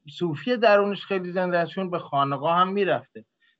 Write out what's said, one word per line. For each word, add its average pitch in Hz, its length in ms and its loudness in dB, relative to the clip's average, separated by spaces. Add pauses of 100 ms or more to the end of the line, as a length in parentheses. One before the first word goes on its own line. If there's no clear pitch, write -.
صوفی 175 480 -2
درونش 202 480 2
خیلی 180 260 -4
زنده 180 260 0
است 170 140 0
چون 190 180 -4
به 170 100 -4
خانقاه 143 580 0
هم 185 100 4
میرفته، 180 580 -2 (340)